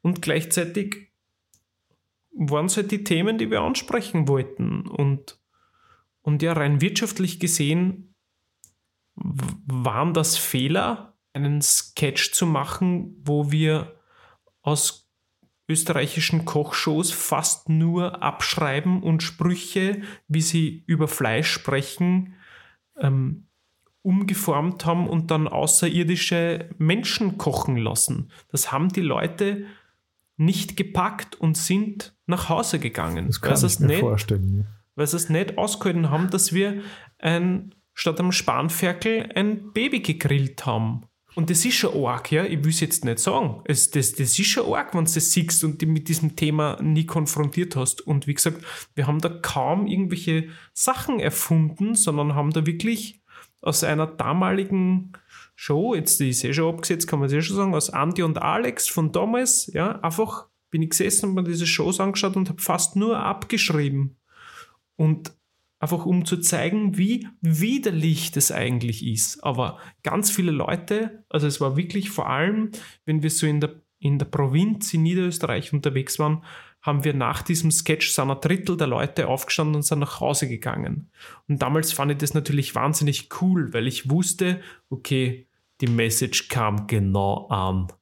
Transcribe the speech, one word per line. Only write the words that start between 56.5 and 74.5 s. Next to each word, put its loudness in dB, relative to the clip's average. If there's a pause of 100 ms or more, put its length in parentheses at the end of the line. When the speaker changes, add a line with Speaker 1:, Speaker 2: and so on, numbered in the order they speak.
Speaker 1:
schon 2
abgesetzt, -2
kann 0
man 0
es 0
eh 2
schon -2
sagen, 2
aus 0
Andi 0
und 0
Alex -2
von 0
damals, 0
ja, -2
einfach -4 (220)
bin 0
ich -2
gesessen 0
und 0
mir 0
diese -2
Shows 0
angeschaut 0
und 0
hab -6
fast 0
nur 2
abgeschrieben. 0 (800)
Und 0 (460)
einfach -2
um 2
zu 0
zeigen, 0
wie 0 (140)
widerlich 2
das 0
eigentlich -2
ist. -2
Aber -2 (260)
ganz 0
viele 0
Leute, -2
also 0
es -2
war 2
wirklich -2
vor -4
allem, 0 (360)
wenn 2
wir 2
so 0
in 2
der, -2 (240)
in 0
der 0
Provinz 0